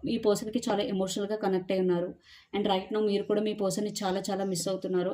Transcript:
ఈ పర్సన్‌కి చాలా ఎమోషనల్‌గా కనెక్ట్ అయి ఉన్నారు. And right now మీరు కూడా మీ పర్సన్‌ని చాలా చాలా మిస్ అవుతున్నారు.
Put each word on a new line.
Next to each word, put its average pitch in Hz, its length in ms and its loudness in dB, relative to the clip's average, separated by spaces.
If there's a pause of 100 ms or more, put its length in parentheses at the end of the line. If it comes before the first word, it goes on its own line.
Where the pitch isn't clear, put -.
ఈ 226 80 0
పర్సన్‌కి 214 440 2
చాలా 202 220 0
ఎమోషనల్‌గా 196 540 -2
కనెక్ట్ 190 340 0
అయి 190 100 2
ఉన్నారు. 180 280 2 (440)
And 202 120 0
right 190 240 2
now 214 160 0
మీరు 202 180 2
కూడా 208 180 2
మీ 214 120 -2
పర్సన్‌ని 208 400 -2
చాలా 190 280 -2
చాలా 196 240 -2
మిస్ 180 220 -2
అవుతున్నారు. 185 460 0